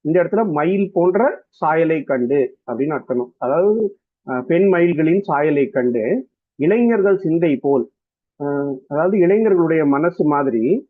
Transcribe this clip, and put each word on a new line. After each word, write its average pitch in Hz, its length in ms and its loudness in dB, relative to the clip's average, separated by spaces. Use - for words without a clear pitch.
இந்த 170 220 -2
இடத்துல 202 280 -2
மயில் 180 420 -2
போன்ற 185 560 0
சாயலை 160 540 -2
கண்டு 131 540 -2
அப்படின்னு 135 200 -4
அர்த்தம். 123 460 -6
அதாவது, 202 600 -2
அஹ், 127 160 -6
பெண் 175 260 2
மயில்களின் 175 540 2
சாயலை 147 460 0
கண்டு, 123 580 -2
இளைஞர்கள் 202 600 2
சிந்தை 165 400 0
போல், 131 340 0
அஹ், 143 340 -4
அதாவது 170 300 0
இளைஞர்களுடைய 175 680 2
மனசு 151 380 0
மாதிரி 143 640 0